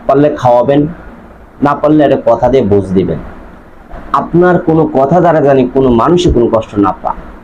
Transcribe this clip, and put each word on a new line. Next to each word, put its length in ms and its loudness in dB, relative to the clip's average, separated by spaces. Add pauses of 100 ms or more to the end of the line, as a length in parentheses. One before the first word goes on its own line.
পারলে 300 2
খাওয়াবেন, 500 2 (760)
না 120 0
পারলে 300 2
একটা 220 0
কথা 220 0
দিয়ে 140 2
বুঝ 300 0
দিবেন। 260 -2 (960)
আপনার 460 0
কোনো 360 0
কথা 260 2
দ্বারা 200 2
জানি 220 2 (120)
কোনো 160 2
মানুষই 420 2
কোনো 200 2
কষ্ট 260 -4
না 140 2 (100)
পায়, 180 -6 (240)